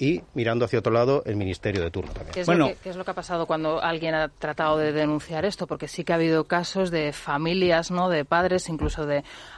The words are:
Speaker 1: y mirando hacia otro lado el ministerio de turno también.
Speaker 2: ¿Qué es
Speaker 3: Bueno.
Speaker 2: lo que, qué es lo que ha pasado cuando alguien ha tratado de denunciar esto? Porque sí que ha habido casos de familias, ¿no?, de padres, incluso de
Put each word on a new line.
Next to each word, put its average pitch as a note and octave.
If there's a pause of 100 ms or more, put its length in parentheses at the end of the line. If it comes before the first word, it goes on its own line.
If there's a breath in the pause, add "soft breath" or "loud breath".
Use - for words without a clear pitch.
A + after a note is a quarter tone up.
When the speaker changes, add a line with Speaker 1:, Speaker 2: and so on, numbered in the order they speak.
Speaker 1:
y D#3+ (100)
mirando A#2+
hacia A#2
otro A2
lado B2+
el G#2+
ministerio F#2+
de E2
turno F2
también. D#2
Speaker 2:
¿Qué F#3
es F3
Speaker 3:
Bueno. E3+
Speaker 2:
lo -
que, -
qué F#3+
es F3+
lo F#3
que F#3+
ha F#3
pasado E3+
cuando D#3+
alguien D#3+
ha D#3
tratado D#3
de D3+
denunciar D3+
esto? F#3+
Porque D3+
sí -
que F3+
ha -
habido D#3+
casos F3
de D3+
familias, E3
¿no?, F3+
de D3+
padres, F3
incluso D3+
de D3 (340 loud breath)